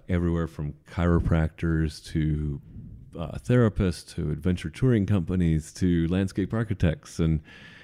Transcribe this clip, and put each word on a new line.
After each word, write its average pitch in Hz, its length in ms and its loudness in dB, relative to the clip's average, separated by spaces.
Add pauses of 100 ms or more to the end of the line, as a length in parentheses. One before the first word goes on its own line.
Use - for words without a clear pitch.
everywhere 85 380 0
from 76 280 -8 (140)
chiropractors 80 1200 0
to, 76 480 -2 (580)
uh, 82 200 -8
therapists 113 760 2
to 78 160 -4
adventure 80 400 -2
touring 117 340 2
companies 87 680 0
to 87 360 2
landscape 95 460 -2
architects. 95 640 -2
And, 80 220 2 (440)